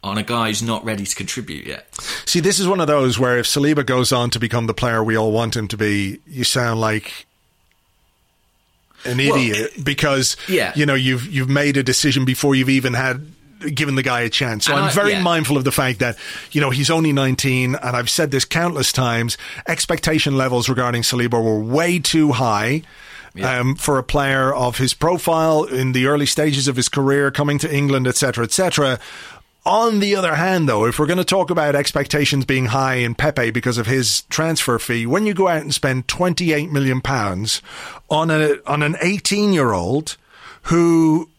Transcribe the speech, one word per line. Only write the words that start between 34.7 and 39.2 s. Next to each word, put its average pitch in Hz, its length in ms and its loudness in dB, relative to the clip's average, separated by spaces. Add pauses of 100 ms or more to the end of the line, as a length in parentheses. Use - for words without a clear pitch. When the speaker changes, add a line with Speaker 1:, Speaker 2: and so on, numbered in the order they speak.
Speaker 2:
fee, 117 280 -2
when 190 200 0
you 202 80 0
go 190 140 2
out 156 140 2
and 147 120 -4
spend 131 340 -2
twenty-eight 165 600 0
million 131 300 0
pounds 104 640 -2 (480)
on 160 200 2
a, 151 260 2 (100)
on 147 160 0
an 147 180 0
eighteen-year-old 160 1160 0 (480)